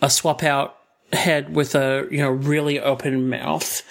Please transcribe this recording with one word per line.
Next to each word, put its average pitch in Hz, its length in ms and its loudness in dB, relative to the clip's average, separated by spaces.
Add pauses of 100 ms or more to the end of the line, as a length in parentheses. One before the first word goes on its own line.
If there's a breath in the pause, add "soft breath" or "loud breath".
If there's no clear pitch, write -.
a 139 80 4
swap 151 320 0
out 143 360 0 (340)
head 151 420 0
with 147 200 0
a, 135 360 2
you 143 80 -4
know, 143 120 2
really 147 500 0
open 131 480 0
mouth, - 640 -4